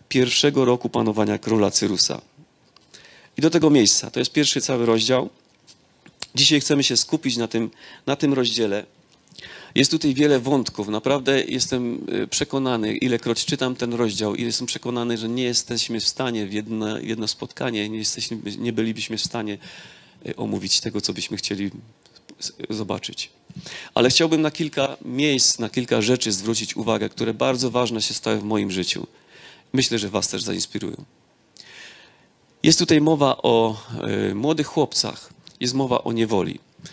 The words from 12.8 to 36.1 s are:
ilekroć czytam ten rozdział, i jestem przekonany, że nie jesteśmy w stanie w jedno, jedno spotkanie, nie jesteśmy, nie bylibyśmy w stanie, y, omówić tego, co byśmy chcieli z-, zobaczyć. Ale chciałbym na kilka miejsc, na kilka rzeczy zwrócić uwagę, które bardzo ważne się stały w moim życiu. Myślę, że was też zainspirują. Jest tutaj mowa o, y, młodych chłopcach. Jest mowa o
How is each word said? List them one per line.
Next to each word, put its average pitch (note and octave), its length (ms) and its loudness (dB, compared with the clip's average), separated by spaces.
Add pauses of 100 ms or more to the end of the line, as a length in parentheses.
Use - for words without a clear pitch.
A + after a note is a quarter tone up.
ilekroć A#2+ 480 -2
czytam B2+ 300 -2
ten A#2+ 180 -4
rozdział, G#2+ 420 0
i - 80 -4
jestem A#2+ 240 -4
przekonany, A#2+ 500 -4
że A2+ 120 -6
nie B2 140 -2
jesteśmy A#2 560 -2
w - 80 -4
stanie A#2 380 -2
w G2 80 -8
jedno, G#2+ 460 -4
jedno A2 280 -6
spotkanie, G#2+ 640 -6
nie A2 80 -6
jesteśmy, A2 400 -6 (200)
nie A#2 160 -4
bylibyśmy A2 440 -4
w - 40 -6
stanie, G#2+ 360 -6 (680)
y, - 100 -8
omówić G2+ 440 -2
tego, G#2 220 -4
co G#2+ 120 -4
byśmy G2 240 -6
chcieli G2 340 -6 (680)
z-, - 140 -10 (160)
zobaczyć. G#2 600 -8 (640)
Ale A#2+ 160 6
chciałbym D#3+ 320 4
na D3+ 100 0
kilka C#3 540 -4
miejsc, C3 540 0
na A2+ 100 -4
kilka A#2 320 0
rzeczy A#2+ 300 2
zwrócić G#2+ 440 -2
uwagę, G#2+ 340 0
które A2+ 240 -4
bardzo B2+ 380 0
ważne A#2 300 0
się G#2+ 120 -2
stały A2 240 0
w G2+ 60 -6
moim G#2 280 0
życiu. - 360 -4 (640)
Myślę, B2+ 260 0
że G2+ 100 -4
was F#2+ 180 0
też F#2+ 160 -4
zainspirują. F#2+ 640 -6 (1600)
Jest D#3+ 160 6
tutaj D#3+ 220 4
mowa D3 360 4
o, A2+ 440 2 (500)
y, G2 40 -4
młodych D3 320 0
chłopcach. - 640 -2 (300)
Jest B2+ 140 -2
mowa C3 300 0
o A#2 80 -4